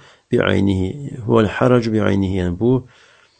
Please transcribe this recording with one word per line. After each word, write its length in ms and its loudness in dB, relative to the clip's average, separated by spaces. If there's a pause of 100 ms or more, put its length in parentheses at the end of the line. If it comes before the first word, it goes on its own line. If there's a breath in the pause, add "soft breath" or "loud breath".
(260 loud breath)
bi'aynihi, 960 -2
huvəl 240 2
haracu 460 0
bi'aynihi, 480 0
yəni 180 -2
bu, 140 2 (680 soft breath)